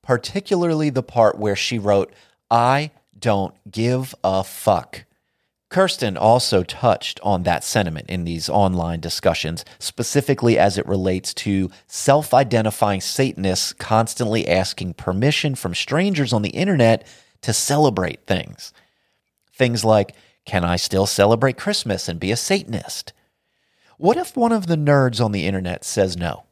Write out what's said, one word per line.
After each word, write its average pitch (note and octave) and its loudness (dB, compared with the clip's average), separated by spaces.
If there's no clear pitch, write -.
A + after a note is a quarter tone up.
particularly E3 0
the B2+ -2
part A2 4
where G#2 0
she - -4
wrote, G2+ 2
"I C3 2
don't G2+ 0
give B2+ -2
a F#2+ 0
fuck." - -2
Kirsten C3 0
also A2 4
touched - -2
on F#2 0
that E2+ -2
sentiment E2 -4
in F2+ -6
these E2 -6
online F2 0
discussions, E2 -2
specifically A#2+ 0
as G2 4
it - -4
relates F#2 -2
to F#2+ -2
self-identifying A#2 2
Satanists F#2+ -2
constantly A2+ 0
asking F#2 -2
permission C3 -2
from F2 -6
strangers D3+ -2
on G#2+ 0
the G2 -2
internet C3+ 2
to - -2
celebrate A#2 0
things. - -6
Things A#2 0
like, A2 4
"Can F2+ 0
I F2 2
still F#2+ 0
celebrate A2+ 2
Christmas A#2 -4
and E2+ -6
be F#2 -4
a A#2 -2
Satanist?" - -6
What G3 2
if F4 -6
one A#3 2
of G3+ -2
the E3 2
nerds C3+ 2
on G#2+ 0
the F#2 -2
internet F#2 -4
says F#2+ 0
no? F2 -6